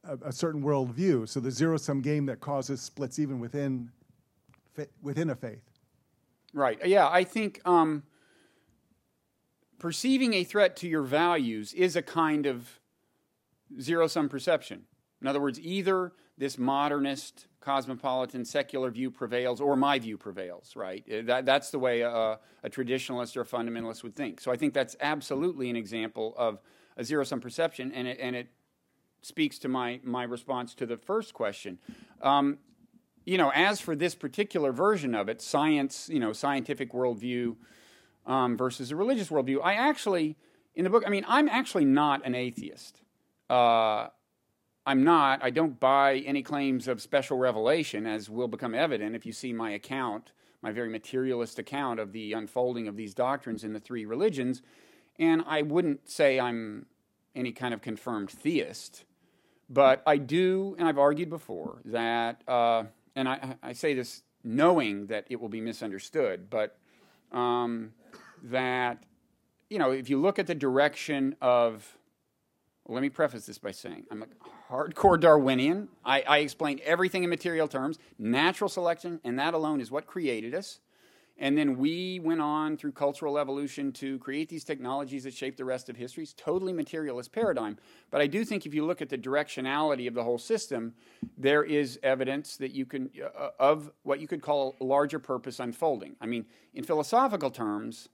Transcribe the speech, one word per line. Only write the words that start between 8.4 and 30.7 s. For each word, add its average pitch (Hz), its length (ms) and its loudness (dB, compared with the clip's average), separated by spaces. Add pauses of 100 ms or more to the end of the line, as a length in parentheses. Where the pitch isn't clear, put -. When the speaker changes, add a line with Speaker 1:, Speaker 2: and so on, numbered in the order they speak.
Speaker 2:
perceiving 247 560 2
a 185 100 2
threat 190 340 4
to 180 100 -8
your 156 160 2
values 131 680 2
is 180 220 2
a 170 60 0
kind 151 440 0
of 120 340 -4 (1000)
zero-sum 160 480 2
perception. 131 560 -2 (380)
In 131 60 -4
other 139 120 0
words, 139 220 -2
either 185 500 0 (260)
this 135 200 -4
modernist, 139 880 -2 (140)
cosmopolitan, 127 840 -2
secular 135 440 -2
view 123 220 -4
prevails 123 500 -2
or 143 140 4
my 139 240 4
view 110 180 -8
prevails, 90 580 -12
right? 95 320 -10
Uh, 110 180 -4
that, 123 200 2
that's 135 240 4
the 151 80 -6
way 123 240 2
a, 113 380 0 (240)
a 120 60 -8
traditionalist 127 680 -4
or 123 40 -4
a 117 40 -4
fundamentalist 117 560 -6
would 113 140 -14
think. 113 260 -6
So 127 100 -2
I 123 60 0
think 143 160 0
that's 131 280 -2
absolutely 147 680 -2
an 120 60 -4
example 113 600 -6
of 113 240 -2 (380)
a 120 60 -8
zero-sum 135 380 -2
perception, 131 500 -4
and 123 160 -6
it, 127 120 -8
and 127 160 -6
it 127 120 -8 (720)
speaks - 380 -4
to - 80 -6
my, 127 360 -2
my 123 200 -4
response 120 520 -6